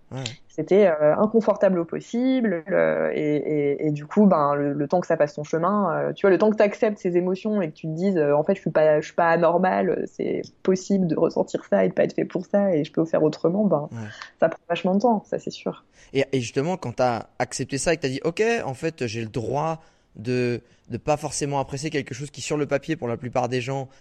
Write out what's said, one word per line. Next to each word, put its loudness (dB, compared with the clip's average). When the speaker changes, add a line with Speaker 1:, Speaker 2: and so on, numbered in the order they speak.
Speaker 1:
Ouais. -8
Speaker 2:
C'était, 4
euh, 4
inconfortable 2
au 0
possible, -2
euh, 2
et, 0
et, -2
et 2
du -6
coup, 4
ben, 4
le, 0
le -2
temps 2
que -4
ça 0
fasse 0
son -8
chemin, 0
euh, -2
tu 0
vois, 6
le 6
temps 4
que 0
t'acceptes 2
ces 0
émotions -2
et -4
que -16
tu -12
te -4
dises, 0
euh, « 4
En 4
fait, 2
je -8
suis -4
pas, 4
je -4
suis -18
pas 2
anormale, 2
c'est -6
possible 2
de 0
ressentir -2
ça 0
et 2
de -6
pas 2
être -2
fait -2
pour -6
ça 0
et 0
je -12
peux 0
faire 0
autrement », 0
ben, 0
Speaker 1:
Ouais. -10
Speaker 2:
ça 4
prend -14
vachement 0
de 2
temps, 2
ça, -6
c'est -12
sûr. -10
Speaker 1:
Et, 0
et 0
justement, -4
quand -10
t'as 0
accepté -6
ça 0
et 0
que -8
t'as 0
dit, « -6
Ok, -2
en -6
fait, -6
j'ai -6
le -8
droit -4
de, -2
de -8
pas -2
forcément -4
apprécier -6
quelque -4
chose -10
qui, -18
sur -4
le 0
papier, -2
pour -6
la -4
plupart -4
des -2
gens, -6